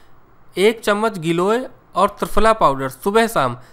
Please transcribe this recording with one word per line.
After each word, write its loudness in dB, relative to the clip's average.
एक 2
चम्मच 0
गिलोय 0
और 2
त्रिफला 0
पाउडर 0
सुबह 0
शाम -2